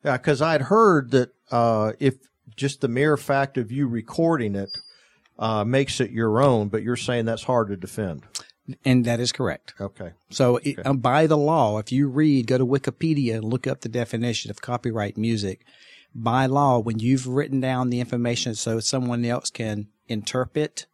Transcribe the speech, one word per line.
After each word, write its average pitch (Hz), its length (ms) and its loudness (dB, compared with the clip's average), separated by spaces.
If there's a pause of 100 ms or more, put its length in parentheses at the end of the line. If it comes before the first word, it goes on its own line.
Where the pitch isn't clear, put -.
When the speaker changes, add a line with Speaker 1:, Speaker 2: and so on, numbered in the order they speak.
Speaker 1:
Yeah, 139 140 0
'cause 139 240 0
I'd 156 220 2
heard 170 480 4
that, 127 180 4 (220)
uh, 113 480 2
if 135 160 2 (400)
just 139 260 -4
the 135 60 0
mere 143 300 2
fact 139 400 -2
of 113 140 -4
you 135 160 -2
recording 120 680 -2
it, 98 140 -6 (720)
uh, 110 240 0
makes 131 360 0
it 120 120 0
your 113 300 2
own, 117 260 4
but 107 160 -4
you're 120 140 -2
saying 120 280 -2
that's 113 180 -4
hard 117 260 0
to 101 80 -4
defend. 90 460 -8 (640)
Speaker 2:
And 127 200 4
that 117 140 0
is 123 120 -2
correct. - 480 -6
Speaker 1:
Okay. 98 320 -10 (180)
Speaker 2:
So 123 280 4
it, - 220 -4
Speaker 1:
Okay. - 40 -10
Speaker 2:
um, 135 160 2
by 139 280 4
the 151 100 6
law, 143 420 4
if 107 120 -8
you 139 160 2
read, 135 400 2
go 127 100 2
to 127 80 4
Wikipedia 135 720 0
and 110 100 -6
look 123 220 -2
up - 140 -4
the 120 80 -8
definition 117 640 -4
of - 100 -12
copyright 113 560 -4
music. 107 480 -2 (480)
By 120 320 0
law, 131 340 2
when 110 200 -4
you've 127 280 0
written 135 320 -2
down 127 300 -2
the 120 100 -2
information 120 560 -2
so 113 240 -4
someone 120 460 -2
else 120 240 -4
can 104 380 -6 (200)
interpret 127 880 -4